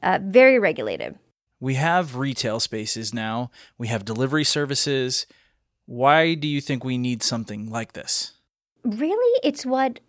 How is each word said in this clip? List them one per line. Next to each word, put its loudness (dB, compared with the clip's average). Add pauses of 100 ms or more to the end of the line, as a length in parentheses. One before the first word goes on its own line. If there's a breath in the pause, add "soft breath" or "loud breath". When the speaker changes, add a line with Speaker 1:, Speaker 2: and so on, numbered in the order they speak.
Speaker 1:
uh, 0
very 8
regulated. -2 (400)
Speaker 2:
We -2
have 0
retail -2
spaces -4
now. -4 (280 loud breath)
We -4
have -2
delivery 0
services. 0 (600 soft breath)
Why 4
do -4
you -2
think -2
we -2
need -2
something -4
like -6
this? -6 (500)
Speaker 1:
Really, 0
it's -2
what, 0